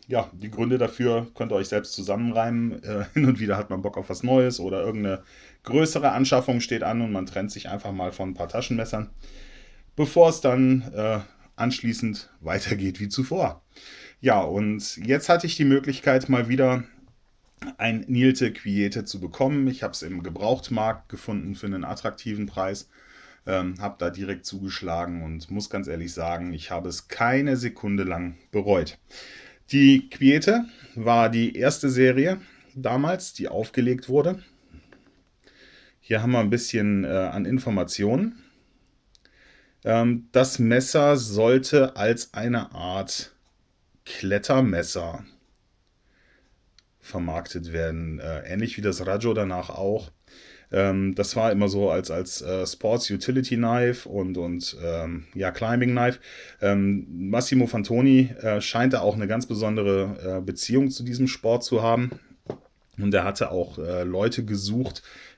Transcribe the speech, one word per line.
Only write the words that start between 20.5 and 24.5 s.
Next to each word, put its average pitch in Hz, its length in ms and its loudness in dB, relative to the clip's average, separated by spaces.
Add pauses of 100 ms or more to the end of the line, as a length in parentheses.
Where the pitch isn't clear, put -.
gefunden 101 460 -8
für 98 120 -12
einen 95 180 -6
attraktiven 104 640 -8
Preis. 98 420 -6 (580)
Ähm, 92 340 -2
hab 101 180 -8
da 87 120 -4
direkt 95 340 -8
zugeschlagen 87 800 -6